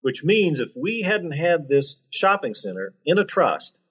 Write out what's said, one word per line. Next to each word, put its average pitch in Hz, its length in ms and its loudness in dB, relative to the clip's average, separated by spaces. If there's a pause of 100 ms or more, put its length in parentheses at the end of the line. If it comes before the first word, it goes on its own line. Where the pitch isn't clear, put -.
which 131 220 -2
means 175 360 2
if 117 100 -4 (100)
we 220 220 -4
hadn't 185 300 -2
had 160 360 0
this 139 440 0
shopping 190 420 0
center 95 400 -4 (140)
in 180 100 2
a 208 80 2
trust - 540 0 (120)